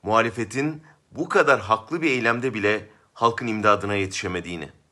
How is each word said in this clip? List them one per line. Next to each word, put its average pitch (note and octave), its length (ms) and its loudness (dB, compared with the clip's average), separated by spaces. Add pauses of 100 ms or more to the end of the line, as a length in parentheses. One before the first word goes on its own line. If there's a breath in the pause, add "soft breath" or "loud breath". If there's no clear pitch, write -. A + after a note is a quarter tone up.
muhalefetin A#2 800 0 (280 soft breath)
bu F3 180 -6
kadar D3 300 4
haklı A2 420 -2
bir D#3 100 2
eylemde A#2+ 420 0
bile G#2 360 -2 (240 soft breath)
halkın A#2 340 0
imdadına G#2 480 2
yetişemediğini. F2+ 760 -6 (220)